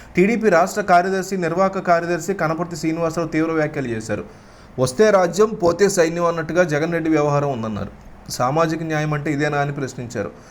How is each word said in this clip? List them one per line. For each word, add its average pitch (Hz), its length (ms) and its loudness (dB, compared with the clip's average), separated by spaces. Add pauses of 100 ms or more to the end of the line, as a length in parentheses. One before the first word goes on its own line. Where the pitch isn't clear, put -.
(160)
టీడీపీ 208 340 4
రాష్ట్ర 190 320 2
కార్యదర్శి, 190 560 2
నిర్వాహక 185 420 0
కార్యదర్శి 170 540 0
కనపర్తి 165 420 -4
శ్రీనివాసరావు 160 540 -2
తీవ్ర 160 220 0
వ్యాఖ్యలు 151 360 -2
చేశారు. 110 360 -6 (560)
"వస్తే 214 300 2
రాజ్యం, 185 380 4
పోతే 185 420 2
సైన్యం" 170 360 0
అన్నట్టుగా 165 380 0
జగన్ 156 300 0
రెడ్డి 165 160 -2
వ్యవహారం 143 420 2
ఉందన్నారు. 110 380 -6 (400)
సామాజిక 160 540 0
న్యాయం 151 300 -2
అంటే 147 180 -4
ఇదేనా 147 260 0
అని 143 140 -2
ప్రశ్నించారు. 127 600 -8 (200)